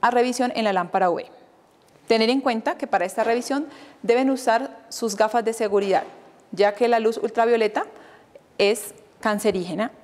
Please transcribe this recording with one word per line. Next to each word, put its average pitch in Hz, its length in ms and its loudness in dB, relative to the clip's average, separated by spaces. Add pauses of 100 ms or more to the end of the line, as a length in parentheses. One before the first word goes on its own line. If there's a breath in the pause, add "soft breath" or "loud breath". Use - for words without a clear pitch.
a 240 120 2
revisión 247 420 0
en - 80 -4
la 208 100 2
lámpara 185 380 0
U 170 40 0
V. - 120 -8 (800)
Tener 226 240 2
en 269 100 2
cuenta 262 380 -2
que 285 80 -8
para 180 180 0
esta 190 200 -2
revisión 247 420 -2 (360 loud breath)
deben 247 280 2
usar 254 580 -2
sus 214 280 -6
gafas 220 280 0
de 226 80 -2
seguridad, 202 520 0 (480)
ya 202 240 2
que 240 100 2
la 233 140 2
luz 226 200 0
ultravioleta 233 680 0 (720 loud breath)
es 202 380 0 (240)
cancerígena. 202 720 -2 (140)